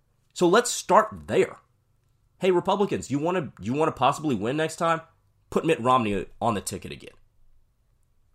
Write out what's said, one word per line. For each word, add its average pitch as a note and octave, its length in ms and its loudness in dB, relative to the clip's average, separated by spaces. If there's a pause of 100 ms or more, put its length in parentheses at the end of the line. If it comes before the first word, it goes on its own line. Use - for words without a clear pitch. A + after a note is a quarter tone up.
(340)
So F3 140 2
let's G#3+ 240 4
start F#3+ 560 2
there. - 300 0 (800)
Hey, F#3 120 2
Republicans, F3+ 600 0
you C#3 80 -2
wanna, E3+ 400 -4
you G#2 140 -4
wanna D3 180 0
possibly C#3 440 0
win A2 220 -4
next D#3 200 -4
time? E3 240 0 (480)
Put - 160 -2
Mitt D#3 160 2
Romney A2+ 440 2 (160)
on A2+ 120 0
the A2+ 80 -4
ticket - 300 -10
again. - 220 -18 (1200)